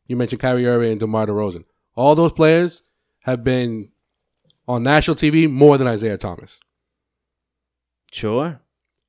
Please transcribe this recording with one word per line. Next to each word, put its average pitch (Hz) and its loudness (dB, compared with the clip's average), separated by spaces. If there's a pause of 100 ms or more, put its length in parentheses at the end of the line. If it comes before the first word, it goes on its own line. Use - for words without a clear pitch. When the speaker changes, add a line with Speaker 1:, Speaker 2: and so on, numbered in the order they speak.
Speaker 1:
you 123 -8
mentioned 120 -4
Kyrie 127 -2
Irving 120 0
and 107 -6
DeMar 107 -2
DeRozan. 101 -6 (300)
All 139 2
those 160 2
players 165 2 (420)
have 127 -6
been 120 -4 (800)
on 123 -2
national 147 2
T 156 0
V 160 4
more 143 6
than 131 0
Isaiah 110 -4
Thomas. - -14 (1500)
Speaker 2:
Sure. 127 -6 (480)